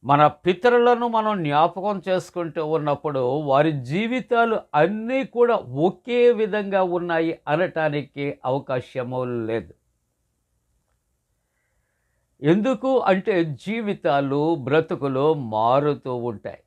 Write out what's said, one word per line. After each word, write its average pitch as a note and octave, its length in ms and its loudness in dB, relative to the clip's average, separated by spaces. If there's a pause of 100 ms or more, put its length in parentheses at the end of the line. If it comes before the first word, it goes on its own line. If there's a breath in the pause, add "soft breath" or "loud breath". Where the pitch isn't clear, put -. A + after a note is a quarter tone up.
మన C#3+ 240 4
పితరులను A#3+ 800 2
మనం G#3+ 360 -2
జ్ఞాపకం E3+ 640 0
చేసుకుంటూ F3 560 -4
ఉన్నప్పుడు D3 540 -2
వారి C#3+ 520 0
జీవితాలు A3 880 -2 (160)
అన్నీ A3 500 0
కూడా A#3 300 2
ఒకే F#3 760 0
విధంగా G3+ 520 0
ఉన్నాయి E3+ 640 -2
అనటానికి D3 1000 -2
అవకాశము B2+ 760 -4
లేదు. A#2+ 500 -4 (2750)
ఎందుకు B3 580 2
అంటే F#3+ 440 2
జీవితాలు, D#3 1120 -2
బ్రతుకులు C#3+ 760 0
మారుతూ B2+ 840 0
ఉంటాయి. A#2 520 -8